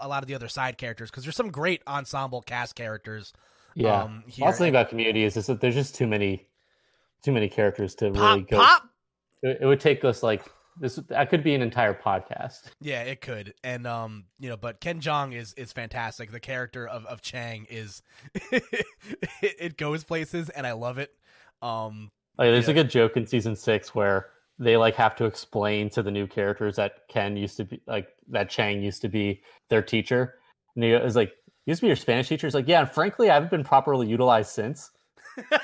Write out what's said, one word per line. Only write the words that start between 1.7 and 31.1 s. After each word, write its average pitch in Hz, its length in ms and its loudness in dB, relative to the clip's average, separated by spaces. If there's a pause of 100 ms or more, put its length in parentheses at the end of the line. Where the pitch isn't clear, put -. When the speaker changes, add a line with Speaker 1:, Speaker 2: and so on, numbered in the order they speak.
Speaker 1:
ensemble 135 560 -6
cast 123 320 -6
characters. 110 580 -12 (440)
Speaker 2:
Yeah. 107 260 2
Speaker 1:
Um, 110 240 -12
Speaker 2:
That's 120 100 -20
the 175 280 2
thing 160 100 4
Speaker 1:
here. 127 60 8
Speaker 2:
about 113 80 2
Community 113 340 0
is, 104 140 2
is 110 100 -2
that 123 140 -2
there's 123 160 2
just 139 180 -2
too 120 140 0
many, 101 400 -2 (760)
too 143 80 0
many 110 180 2
characters 101 460 0
to 104 160 -2
Speaker 1:
Pop, 98 100 -2
Speaker 2:
really 104 220 4
go. 104 160 0
Speaker 1:
Pop! 302 240 8 (600)
Speaker 2:
It, 131 160 0
it 135 60 2
would 139 120 6
take 147 260 2
us, 123 200 2
like, 110 200 0 (360)
this, 127 160 -4
that 143 340 -2
could 160 140 2
be 151 100 2
an 131 80 0
entire 113 320 0
podcast. - 840 -6
Speaker 1:
Yeah, 135 220 -8
it 131 180 -10
could. 104 420 -12
And, 123 240 -8
um, 113 380 -10 (160)
you 135 80 -12
know, 117 80 -8
but 110 240 -12
Ken 170 200 -8
Jeong 143 320 -2
is, 117 220 -12
is 127 160 -14
fantastic. 113 600 -10
The 117 80 -16
character 127 480 -10
of, 113 180 -12
of 120 160 -14
Chang 117 480 -12
is, 110 320 -14 (320)
<laughs> - 160 -12
it, - 340 -2 (560)
it 170 360 -6
goes 151 260 -6
places, 165 460 -6
and 139 180 -8
I 123 60 -4
love 120 260 -6
it. 143 140 -10 (480)
Um, 110 500 -8 (280)
Speaker 2:
Like, 127 100 6
there's 117 180 6
Speaker 1:
yeah. 156 60 2
Speaker 2:
a - 20 2
good 151 160 4
joke 113 260 4
in 117 100 0
season 110 280 0
six 107 400 -2
where 98 360 0 (280)
they, 117 180 6
like, 113 180 6
have 110 220 2
to 117 80 0
explain 104 680 -2
to 117 120 -2
the 101 80 -2
new 101 160 -2
characters 101 500 -2
that 101 320 -4
Ken 101 280 -2
used 101 220 -6
to 110 60 -6
be, - 220 -12
like, 104 220 -6 (200)
that 104 200 -4
Chang 101 340 -2
used 101 200 -6
to 107 60 -4
be 101 340 -2 (260)
their 110 140 4
teacher. 123 540 -2 (380)
And 117 100 0
he 117 80 6
is 120 240 4